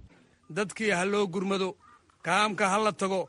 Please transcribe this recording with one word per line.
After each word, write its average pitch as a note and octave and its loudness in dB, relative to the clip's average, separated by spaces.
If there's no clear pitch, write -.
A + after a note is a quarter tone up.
Dadkii G3+ -2
ha F3+ 2
loo G3+ 2
gurmado, F#3+ -2
kaamka G3+ 0
ha G3 2
la G#3+ 2
tago, F#3+ -2